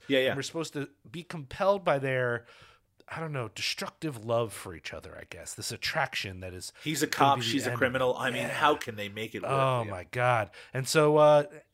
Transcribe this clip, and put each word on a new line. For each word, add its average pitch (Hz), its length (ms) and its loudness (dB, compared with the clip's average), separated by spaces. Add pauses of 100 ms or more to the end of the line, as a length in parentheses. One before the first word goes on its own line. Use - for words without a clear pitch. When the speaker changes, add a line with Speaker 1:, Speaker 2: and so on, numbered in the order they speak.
Speaker 1:
Yeah, 135 140 4
yeah. 131 80 2
Speaker 2:
And 123 60 0
we're 139 60 -4
supposed 160 320 -8
to 139 160 -8 (220)
be 170 100 -12
compelled 185 640 -2
by 147 140 2
their, 127 460 -2 (640)
I 160 120 -10
don't 160 100 -8
know, 123 240 -6
destructive 113 720 -6
love 117 260 0
for 90 240 -12
each - 180 -12
other, 80 240 -14
I 82 120 -16
guess. 82 240 -14
This - 180 -8
attraction 104 720 -4
that 92 120 -10
is 90 200 -12 (100)
Speaker 1:
He's 151 180 -4
a 147 60 2
Speaker 2:
gonna - 80 -6 (140)
Speaker 1:
cop, 139 80 6
Speaker 2:
be 123 40 -4
the 117 60 -4
Speaker 1:
she's 120 180 0
a 123 40 -2
Speaker 2:
end. 123 80 -2
Speaker 1:
criminal. 127 400 2
I 127 140 -4
mean, 127 120 -4
Speaker 2:
Yeah. 117 60 -4
Speaker 1:
how 151 260 2
can 117 220 -8
they 104 100 -4
make 107 260 -8
it 92 100 -6
work? 131 80 -4
Speaker 2:
Oh, 131 340 2
Speaker 1:
Yeah. 104 60 -6
Speaker 2:
my 90 200 -8
God. 123 400 2 (220)
And 131 140 -4
so, 151 280 6
uh, 151 300 8 (280)